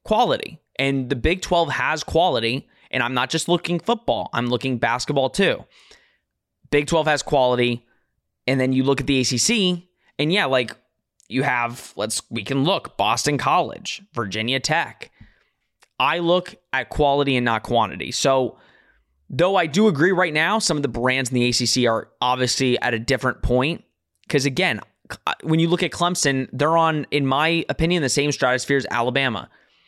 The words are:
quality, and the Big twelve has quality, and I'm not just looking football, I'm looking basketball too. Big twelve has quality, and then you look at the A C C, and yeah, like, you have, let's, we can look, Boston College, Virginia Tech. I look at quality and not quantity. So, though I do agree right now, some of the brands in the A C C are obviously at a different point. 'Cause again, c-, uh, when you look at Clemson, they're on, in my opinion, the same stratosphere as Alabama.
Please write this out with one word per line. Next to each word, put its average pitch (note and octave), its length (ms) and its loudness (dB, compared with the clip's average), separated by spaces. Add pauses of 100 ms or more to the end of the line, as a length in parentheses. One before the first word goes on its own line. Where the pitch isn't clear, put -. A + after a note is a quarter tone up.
quality, G#3 560 0 (160)
and C3+ 340 -2
the C#3 60 0
Big D#3+ 240 0
twelve E3+ 300 0
has C#3+ 320 -4
quality, C3+ 680 0 (220)
and B2+ 120 -2
I'm B2 120 -4
not B2+ 160 -2
just - 180 -4
looking E3+ 300 0
football, B2+ 540 -2
I'm A#2+ 160 -2
looking B2 300 -2
basketball B2+ 520 0
too. D#3 340 0 (1040)
Big D3 180 2
twelve D#3+ 180 2
has D3 160 2
quality, B2 640 2 (640)
and C3 120 2
then C3 120 2
you C3 100 2
look C3+ 180 2
at C3 60 -4
the C3+ 140 2
A - 40 2
C B2 140 -2
C, F3+ 500 0 (300)
and D3+ 140 0
yeah, F#3+ 140 0
like, B2+ 300 0 (520)
you B2+ 160 0
have, A#2+ 520 -4
let's, A2 240 -4 (100)
we A2+ 120 -6
can C3+ 220 -2
look, F3 320 -2
Boston A#2+ 420 0
College, C#3+ 640 -2 (100)
Virginia A2 460 -4
Tech. D3 520 -4 (880)
I D3 180 0
look F3 380 0 (160)
at B2+ 160 -4
quality C#3 480 2
and B2 80 0
not A2+ 180 0
quantity. A2 480 -2
So, C3+ 480 0 (720)
though F3 260 2
I F3 100 2
do F#3+ 220 4
agree E3+ 240 4
right F3 220 0
now, E3+ 240 2
some E3+ 180 0
of D3 60 -2
the C#3+ 60 -2
brands B2 420 0
in B2+ 40 -6
the B2 100 2
A B2 80 2
C B2 140 0
C A#2+ 200 2
are A2+ 220 0 (120)
obviously B2+ 600 0
at B2 120 -2
a A2+ 60 -2
different B2 440 -2
point. C3 420 0 (440)
'Cause C#3 160 0
again, C#3 360 0 (300)
c-, - 160 -14
uh, - 60 -2 (100)
when D#3+ 180 2
you E3 80 2
look E3+ 140 0
at E3 100 -4
Clemson, C#3+ 600 0
they're D3+ 240 2
on, D#3+ 340 2
in C#3+ 160 0
my D#3 420 0
opinion, E3+ 340 0
the C3+ 60 0
same C#3+ 240 0
stratosphere C3 440 0
as B2+ 140 0
Alabama. A#2+ 580 -2 (380)